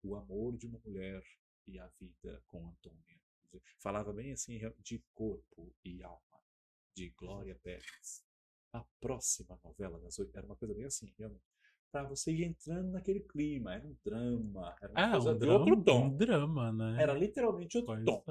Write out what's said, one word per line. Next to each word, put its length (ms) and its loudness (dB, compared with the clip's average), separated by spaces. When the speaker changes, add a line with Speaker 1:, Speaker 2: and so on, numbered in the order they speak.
Speaker 1:
o 140 -8
amor 420 -6
de 100 -12
uma 180 -12
mulher 360 -10
e 120 -14
a 80 -16
vida 480 -16
com 220 -12
Antônia." 500 -20
Falava 340 -4
bem 180 -10
assim, 260 -10
de 220 -10
corpo 600 -8
e 200 -12
alma, 180 -16
de 140 -10
Glória 520 -12
Pérez. 600 -14
A 120 -10
próxima 640 -4
novela 340 -8
das 200 -12
oito, 180 -6
era 80 -12
uma 100 -14
coisa 180 -6
bem 120 -6
assim, 320 -10
realmente. 260 -12
Pra 120 -4
você 280 -4
ir 120 2
entrando 480 -4
naquele 300 0
clima, 520 -2
era 100 -8
um 220 -12
drama, 760 -2
era 120 -14
uma 100 2
Speaker 2:
É, 120 4
Speaker 1:
coisa 180 4
Speaker 2:
um 20 4
Speaker 1:
de 60 2
Speaker 2:
drama, 220 10
Speaker 1:
outro 220 8
tom. 220 10
Speaker 2:
um 100 2
drama, 560 4
né? 300 0
Speaker 1:
Era 120 6
literalmente 680 0
outro 160 -2
Speaker 2:
Pois 100 -4
Speaker 1:
tom. 260 2